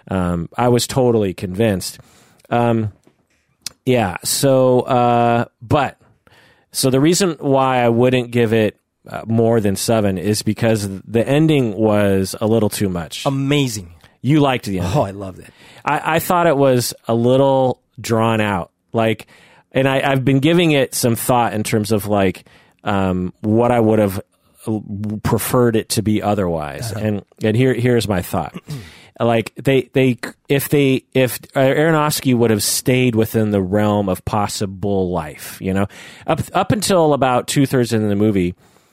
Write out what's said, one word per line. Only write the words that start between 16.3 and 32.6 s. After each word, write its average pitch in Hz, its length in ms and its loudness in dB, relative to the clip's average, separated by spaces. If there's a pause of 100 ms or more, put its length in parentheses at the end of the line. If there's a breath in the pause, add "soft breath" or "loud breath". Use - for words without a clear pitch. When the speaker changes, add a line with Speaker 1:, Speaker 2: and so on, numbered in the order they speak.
Speaker 1:
it 143 100 2
was 131 360 2 (140)
a 117 80 0
little 131 640 2 (180)
drawn 113 420 0
out. 101 300 -2 (200)
Like, 113 360 -2 (440 soft breath)
and 135 160 0
I, 135 140 0 (100)
I've 135 140 -2
been 135 140 2
giving 165 320 2
it 135 220 0
some 117 220 0
thought 117 380 0
in 107 100 -4
terms 107 280 -2
of, 104 160 0
like, 98 380 0 (380 soft breath)
um, 92 580 -2
what 113 300 2
I 120 80 2
would 110 200 4
have 101 200 0 (1040)
preferred 120 520 0
it 107 140 -2
to 113 140 -2
be 104 180 0
otherwise. 90 680 -4
Speaker 2:
Uh-huh. 104 140 -8
Speaker 1:
And, 104 200 -4 (180)
and 110 140 0
here, 127 160 2
here's 117 340 0
my 95 140 -2
thought. - 340 -6 (120)
<clears throat> 151 60 -12 (480 loud breath)
Like, 117 340 0
they, 135 360 0
they, 131 260 2 (300)
if 139 220 0
they, 135 340 2 (100)
if 127 280 0 (100)
Aronofsky 147 840 2
would 117 180 2
have 107 120 0